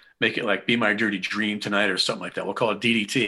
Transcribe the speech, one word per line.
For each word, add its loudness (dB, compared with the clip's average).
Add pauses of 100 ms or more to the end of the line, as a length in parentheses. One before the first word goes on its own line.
(200)
make 2
it -2
like 0
Be 2
My 2
Dirty 0
Dream -2
Tonight 0
or 0
something -2
like -10
that. -6
We'll -4
call 2
it -4
D 2
D 0
T. 0